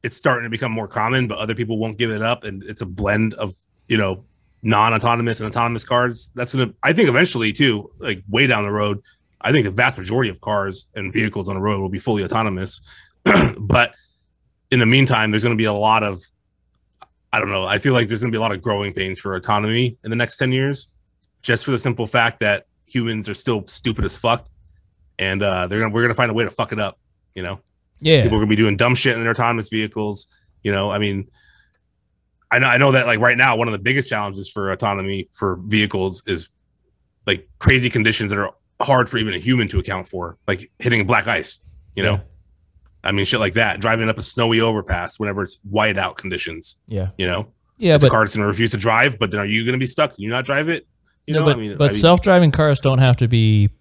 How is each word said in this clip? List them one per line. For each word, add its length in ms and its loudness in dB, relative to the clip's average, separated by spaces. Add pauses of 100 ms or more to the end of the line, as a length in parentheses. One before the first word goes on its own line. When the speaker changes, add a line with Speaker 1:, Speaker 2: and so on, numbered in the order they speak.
Speaker 1:
it's 140 -6
starting 280 0
to 40 -8
become 220 -4
more 160 -6
common, 400 0
but 100 -8
other 180 -6
people 220 -4
won't 200 -4
give 140 -2
it 100 -4
up, 220 -2
and 200 -12
it's 180 -14
a 40 -6
blend 500 0
of, 180 -8 (340)
you 100 0
know, 260 -2 (400)
non-autonomous 760 2
and 100 -6
autonomous 360 -2
cars. 500 -2
That's 180 -6
gonna, 280 0
I 120 2
think 160 6
eventually, 440 2
too, 460 0
like, 280 -8
way 200 2
down 160 0
the 80 -4
road, 300 -2 (400)
I 100 0
think 140 4
the 60 -4
vast 260 0
majority 320 -2
of 120 -12
cars 540 -4
and 180 -8
vehicles 340 -2
on 80 -6
the 60 -4
road 180 0
will 100 -4
be 100 -6
fully 240 -2
autonomous. 580 -4 (440)
<clears throat> 340 2
But 340 0 (760)
in 80 2
the 60 4
meantime, 460 4
there's 120 0
gonna 120 0
be 100 0
a 80 0
lot 300 2
of, 180 -6 (1120)
I 80 0
don't 120 -2
know, 140 -2
I 120 0
feel 160 0
like 140 2
there's 140 -4
gonna 100 -2
be 60 -2
a 40 -2
lot 100 0
of 100 -6
growing 320 -4
pains 260 -6
for 160 -6
autonomy 680 -2
in 60 -12
the 60 -4
next 220 -4
ten 140 0
years, 380 -4 (540)
just 220 -2
for 60 -2
the 80 0
simple 280 -2
fact 320 0
that 260 0 (220)
humans 420 -4
are 60 -6
still 320 -4
stupid 380 -4
as 120 -6
fuck, 300 0 (720)
and, 240 -2
uh, 240 0
they're 120 -2
gonna, 140 -2
we're 80 0
gonna 140 2
find 160 2
a 20 -4
way 100 0
to 60 -2
fuck 220 -6
it 80 -6
up, 180 -6 (380)
you 80 -8
know? 160 -8 (420)
Speaker 2:
Yeah. 220 6
Speaker 1:
People 140 4
are 40 4
gonna 80 2
be 60 4
doing 220 4
dumb 180 4
shit 200 2
in 60 -4
their 100 0
autonomous 380 0
vehicles, 580 -6 (360)
you 80 0
know? 180 0
I 100 -4
mean, 280 -4 (1200)
I 100 2
know, 80 2
I 100 4
know 160 6
that, 120 2
like, 140 2
right 180 4
now, 200 4
one 100 0
of 60 -4
the 60 -6
biggest 300 -2
challenges 400 -6
for 220 -4
autonomy 600 -4
for 320 -4
vehicles 600 -2
is, 240 -6 (800)
like, 200 -2 (120)
crazy 300 4
conditions 420 0
that 80 0
are 120 -4 (300)
hard 280 2
for 80 -6
even 160 -4
a 40 -6
human 300 0
to 120 -4
account 280 -8
for, 300 -12 (100)
like 320 -6
hitting 260 0
black 220 0
ice, 320 -4 (360)
you 80 -2
know? 100 2
Speaker 3:
Yeah. 60 -2 (840)
Speaker 1:
I 80 -2
mean, 140 0
shit 140 0
like 140 0
that, 280 0
driving 280 0
up 80 -2
a 40 -10
snowy 400 0
overpass 580 -2
whenever 240 -4
it's 160 -12 (120)
whiteout 460 -2
conditions. 600 -10 (100)
Speaker 3:
Yeah. 300 -6
Speaker 1:
You 100 -2
know? 200 -4 (300)
Speaker 2:
Yeah, 180 4
Speaker 1:
It's 80 6
a 40 8
Speaker 2:
but 40 6
Speaker 1:
car 120 4
that's 120 -2
gonna 120 0
refuse 240 0
to 60 -4
drive, 420 2
but 120 -2
then 80 -4
are 60 -4
you 200 -2
gonna 120 -2
be 100 -2
stuck? 280 -2
Can 80 -12
you 60 -6
not 160 -2
drive 240 -2
it? 180 -6 (400)
You 80 -4
Speaker 2:
No, 60 2
Speaker 1:
know, 40 2
Speaker 2:
but, 100 4
Speaker 1:
I 40 -6
mean, 180 -6
Speaker 2:
but 60 4
Speaker 1:
I 100 6
mean 80 2
Speaker 2:
self-driving 500 6
cars 280 2
don't 200 2
have 180 6
to 100 2
be 420 4 (120)